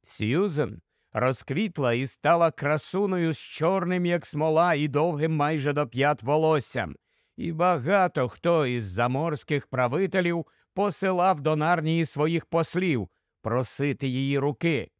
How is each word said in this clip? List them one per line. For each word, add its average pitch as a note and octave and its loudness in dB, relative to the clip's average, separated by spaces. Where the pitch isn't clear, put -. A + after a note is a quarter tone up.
Сьюзен C#3+ -2
розквітла C3+ -2
і B2+ -2
стала E3 2
красуною E3+ -2
з - -6
чорним, F3+ -2
як F3 0
смола, D#3+ 2
і D3 0
довгим D3+ 0
майже D3 0
до D3 0
п'ят C3+ 0
волоссям. C#3 0
І E3+ -4
багато E3 2
хто E3 2
із B2 -2
заморських C3+ -2
правителів E3+ 0
посилав F#3 0
до D#3 2
Нарнії D#3+ 2
своїх D#3+ 0
послів E3 0
просити C3 -2
її C3+ 0
руки. C#3+ -2